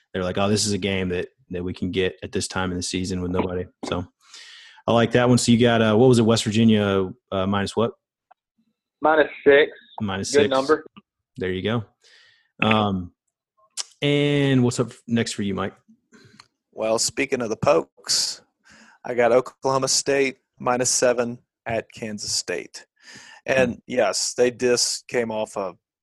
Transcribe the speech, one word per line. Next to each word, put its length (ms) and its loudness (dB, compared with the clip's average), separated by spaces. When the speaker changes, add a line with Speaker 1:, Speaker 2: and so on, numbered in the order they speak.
Speaker 1:
They're 100 -4
like, 140 -4
"Oh, 140 0
this 160 0
is 80 -2
a 40 -2
game 300 -2
that, 200 -4
that 160 -8
we 80 -6
can 180 -6
get 320 -2
at 80 -12
this 160 -4
time 260 -4
in 40 -6
the 60 -6
season 400 -6
with 100 -4
nobody." 320 -4
So 200 -4
I 60 0
like 200 4
that 180 4
one. 80 6
So 120 2
you 80 6
got, 240 4
uh, 140 4
what 120 6
was 100 6
it, 80 4
West 180 2
Virginia, 680 2
uh, 140 -2
minus 280 -2
what? 180 0
Speaker 2:
Minus 280 2
six. 280 6
Speaker 1:
Minus 280 -6
six. 120 4
Speaker 2:
Good 80 2
number. 340 0
Speaker 1:
There 120 -4
you 120 -4
go. 220 -2
Um, 500 0
and 640 2
what's 180 0
up 80 -2
f-, 180 -20
next 260 -2
for 100 -8
you, 120 -4
Mike? 200 -4
Speaker 3:
Well, 260 0
speaking 420 -2
of 100 -4
the 60 -6
Pokes, 840 -2
I 100 -8
got 180 2
Oklahoma 560 -2
State 480 -2
minus 320 -2
seven 480 0
at 260 -4
Kansas 400 -10
State. 520 -8
And, 280 0
Speaker 1:
Hmm. 120 -18
Speaker 3:
yes, 480 -2
they 160 2
just 580 -2
came 220 -4
off 260 -6
a, 180 -6